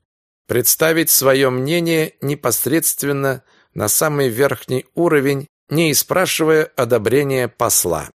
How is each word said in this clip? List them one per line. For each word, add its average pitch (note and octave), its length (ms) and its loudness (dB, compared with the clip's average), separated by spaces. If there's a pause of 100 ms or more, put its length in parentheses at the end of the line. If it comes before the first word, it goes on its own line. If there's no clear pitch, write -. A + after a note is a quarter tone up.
(480)
Представить D#3+ 640 0
своё C3 400 4
мнение D#3 680 -2
непосредственно C#3 1200 -2 (320)
на G#2 140 -2
самый C#3+ 400 0
верхний C3 680 -2
уровень, C#3+ 500 0 (240)
не D#3 240 0
спрашивая D#3+ 720 0
одобрения B2 840 0
посла. E2+ 720 -2